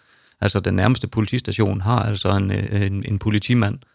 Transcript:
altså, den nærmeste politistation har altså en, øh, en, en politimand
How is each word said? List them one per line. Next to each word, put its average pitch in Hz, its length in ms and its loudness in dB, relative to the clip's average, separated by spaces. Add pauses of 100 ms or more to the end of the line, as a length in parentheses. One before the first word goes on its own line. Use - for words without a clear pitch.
(420)
altså, 98 180 0
den 95 140 0
nærmeste 104 340 2
politistation 101 760 -2
har 113 220 0
altså 98 320 -2
en, 98 160 0
øh, 101 340 0
en, 98 220 -2
en 101 120 -2
politimand 107 580 0 (180)